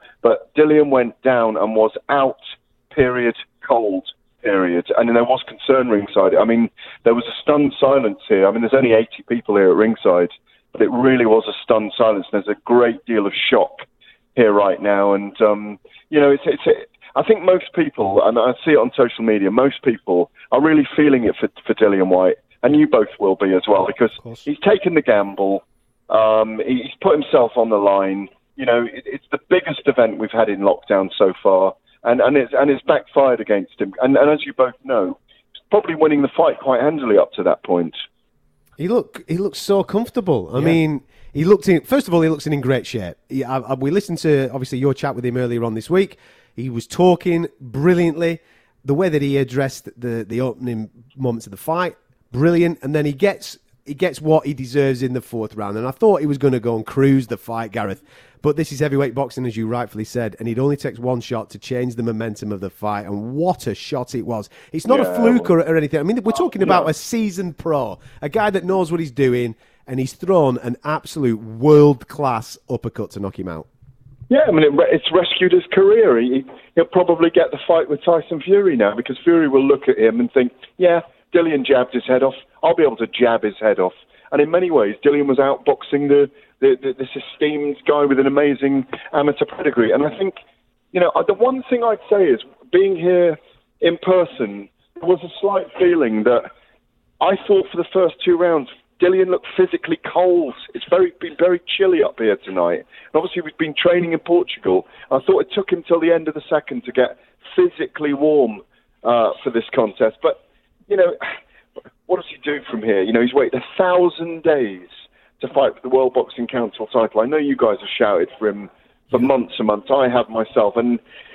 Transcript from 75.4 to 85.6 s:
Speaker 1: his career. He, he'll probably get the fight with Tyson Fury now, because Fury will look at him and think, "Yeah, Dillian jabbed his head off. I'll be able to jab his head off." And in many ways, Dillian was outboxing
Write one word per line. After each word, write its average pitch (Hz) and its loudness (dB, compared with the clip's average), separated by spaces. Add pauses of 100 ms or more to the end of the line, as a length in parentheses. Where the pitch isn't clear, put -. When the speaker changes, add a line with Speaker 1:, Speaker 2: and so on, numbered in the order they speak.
Speaker 1:
his 180 4
career. 196 4
He, 131 -2 (300)
he'll 165 -6
probably 170 2
get 170 2
the 143 -10
fight 165 2
with 147 -6
Tyson 165 -2
Fury 190 2
now, 104 2
because 127 -6
Fury 165 4
will 135 4
look 139 2
at 131 2
him 110 2
and 120 -2
think, 127 2 (260)
"Yeah, 170 2 (320)
Dillian 160 0
jabbed 123 2
his 120 -4
head 127 2
off. 135 0 (260)
I'll 165 2
be 170 2
able 127 2
to 113 -4
jab 117 0
his 104 -4
head 107 2
off." 92 -2 (380)
And 147 2
in 151 0
many 175 0
ways, 107 2 (100)
Dillian 143 2
was 131 0
outboxing 139 0